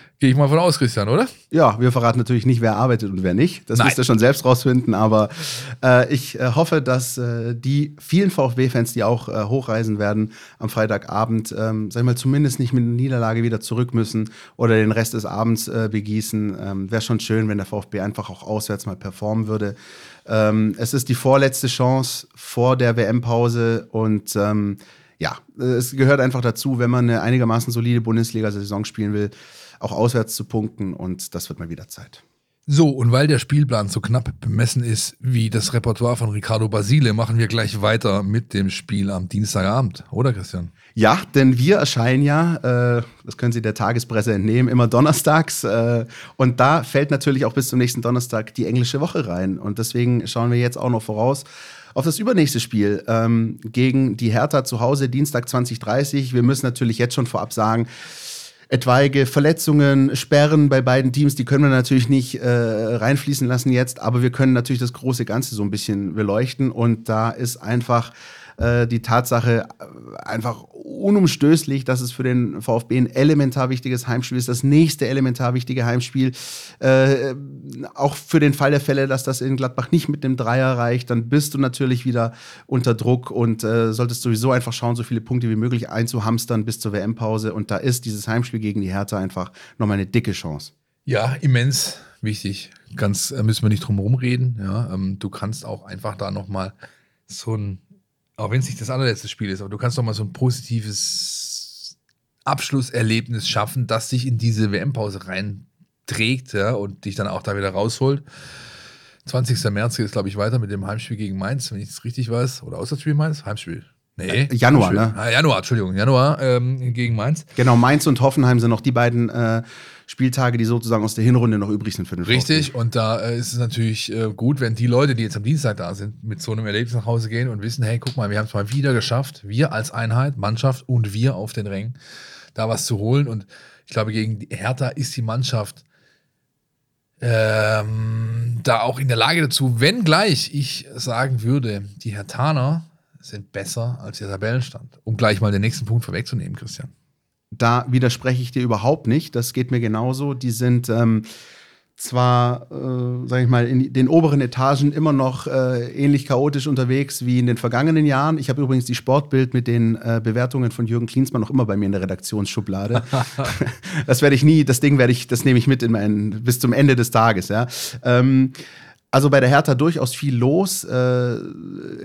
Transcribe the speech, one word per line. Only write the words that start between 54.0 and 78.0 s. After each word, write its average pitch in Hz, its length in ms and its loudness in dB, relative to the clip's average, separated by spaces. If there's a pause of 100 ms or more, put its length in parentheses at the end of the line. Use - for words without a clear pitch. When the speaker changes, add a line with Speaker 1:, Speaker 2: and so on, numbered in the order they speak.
Speaker 2:
die 117 120 0
Hertha 127 320 2
zu 123 180 -6
Hause, 135 280 0
Dienstag 123 400 -2
zwanzig 123 300 -2
dreißig. 135 560 -2
Wir 120 80 4
müssen 131 240 2
natürlich 120 320 -2
jetzt 120 160 0
schon 127 120 0
vorab 107 260 -6
sagen, 113 360 0 (840)
Etwaige 131 540 4
Verletzungen, 143 880 4
Sperren 147 540 4
bei 135 120 4
beiden 127 320 2
Teams, 143 220 2
die 127 100 -2
können 143 200 4
wir 139 60 6
natürlich 127 380 4
nicht, 131 280 0
äh, 120 120 -2
reinfließen 120 1000 0
lassen 127 240 2
jetzt, 127 280 0
aber 123 220 0
wir 123 80 4
können 131 220 2
natürlich 123 280 0
das 123 120 -4
große 127 320 -4
Ganze 117 320 -4
so 104 80 -2
ein 98 80 -2
bisschen 101 420 -4
beleuchten 113 560 0
und 117 380 0
da 113 220 0
ist 123 260 -6
einfach, 120 560 0 (460)
äh, 120 280 2
die 117 160 -2
Tatsache, 117 640 0 (140)
äh, 58 440 -18
einfach 113 380 -8
unumstößlich, 156 1200 2
dass 127 160 0
es 123 120 -6
für 127 120 -6
den 123 360 0
V 113 180 0
F 120 100 -6
B 123 100 2
ein 123 80 4
elementar 135 640 2
wichtiges 127 380 -4
Heimspiel 120 280 -2
ist, 123 120 -2
das 123 160 -2
nächste 147 420 4
elementar 127 480 0
wichtige 127 320 -2
Heimspiel. 123 460 0 (480)
Äh, 131 540 4 (600)
auch 143 220 -2